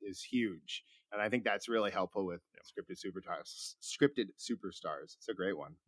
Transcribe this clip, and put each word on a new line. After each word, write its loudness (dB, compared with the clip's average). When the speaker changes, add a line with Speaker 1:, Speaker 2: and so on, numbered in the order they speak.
Speaker 1:
is -8
huge. 0
And 2
I 4
think 2
that's 2
really 4
helpful 2
with -2
Speaker 2:
Yeah. -20
Speaker 1:
scripted -10
superstars, -6
scripted 4
superstars. -6
It's -14
a 0
great 0
one. -8